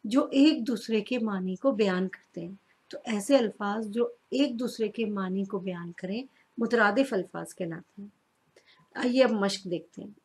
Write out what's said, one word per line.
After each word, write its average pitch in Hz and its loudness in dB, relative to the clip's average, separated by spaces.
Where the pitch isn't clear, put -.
जो 269 2
एक 277 6
दूसरे 220 -2
के 247 -2
मानी 185 -2
को 269 0
बयान 190 2
करते - -12
हैं। 185 -12
तो - -12
ऐसे 226 2
अल्फाज 214 0
जो 233 -2
एक 262 2
दूसरे 226 -2
के 220 -4
मानी 196 -2
को 196 -6
बयान 175 -8
करें, 202 -6
मुतरादिफ 233 2
अल्फाज 180 -6
कहलाते 180 -10
हैं। 202 -16
आइए 254 4
अब 226 4
मश्क 196 -2
देखते - -6
हैं। 208 -14